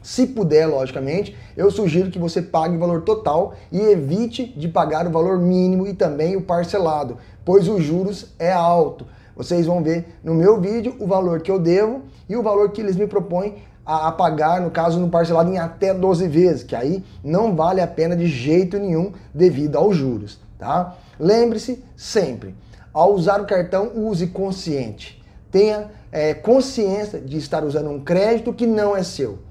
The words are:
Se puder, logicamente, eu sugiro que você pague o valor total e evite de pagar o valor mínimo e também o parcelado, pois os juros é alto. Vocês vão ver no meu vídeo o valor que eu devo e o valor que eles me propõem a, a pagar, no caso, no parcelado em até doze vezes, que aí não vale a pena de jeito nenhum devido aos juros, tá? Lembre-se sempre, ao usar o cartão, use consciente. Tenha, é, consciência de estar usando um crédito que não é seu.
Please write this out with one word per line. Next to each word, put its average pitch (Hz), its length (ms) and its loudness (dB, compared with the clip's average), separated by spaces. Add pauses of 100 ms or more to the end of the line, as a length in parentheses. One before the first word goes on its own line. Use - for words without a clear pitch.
Se - 240 0
puder, 160 400 2
logicamente, 143 720 -4 (180)
eu 190 140 4
sugiro 190 400 2
que 185 80 -8
você 170 240 -2
pague 170 340 0
o 165 40 -2
valor 170 240 0
total 196 500 0 (180)
e 175 80 -2
evite 208 640 2
de 156 240 -8
pagar 160 380 0
o 175 60 -2
valor 175 260 2
mínimo 185 480 2
e 202 80 -8
também 165 420 0
o 185 60 -2
parcelado, 165 800 -2 (260)
pois 180 220 4
os 196 160 0
juros 185 560 -4
é 170 120 0
alto. 170 540 2 (300)
Vocês 170 320 0
vão 175 160 0
ver 165 400 -2
no 160 100 -2
meu 190 260 6
vídeo 220 400 -2
o 208 60 -6
valor 180 360 0
que 190 100 -4
eu 190 80 0
devo 208 460 2 (220)
e 190 80 -6
o 240 60 -2
valor 208 300 2
que 220 100 -10
eles 196 140 -2
me 202 100 0
propõem 196 560 -4 (240)
a, 156 220 0
a 160 40 2
pagar, 160 500 0
no 170 100 -4
caso, 165 280 0
no 175 100 0
parcelado 170 440 2
em 180 60 -4
até 185 340 -2
doze 185 340 2
vezes, 160 360 4
que - 120 -8
aí 156 300 -4 (180)
não 185 320 0
vale 175 260 2
a 165 60 0
pena 165 280 -2
de 175 100 0
jeito 170 540 0
nenhum 185 340 -2 (180)
devido 147 440 2
aos 185 200 4
juros, 120 440 -4 (180)
tá? 170 400 -4 (220)
Lembre-se 226 640 2 (120)
sempre, 113 580 -4 (400)
ao 175 220 4
usar 196 260 2
o 202 60 -8
cartão, 190 480 0
use 208 320 -2
consciente. 165 960 -6 (260)
Tenha, 208 400 2 (220)
é, 151 240 0
consciência 208 840 0
de 131 180 -8
estar 156 260 -4
usando 151 260 -4
um 143 140 -8
crédito 220 500 2
que 240 140 0
não 208 280 2
é 190 60 -2
seu. 120 380 -6 (120)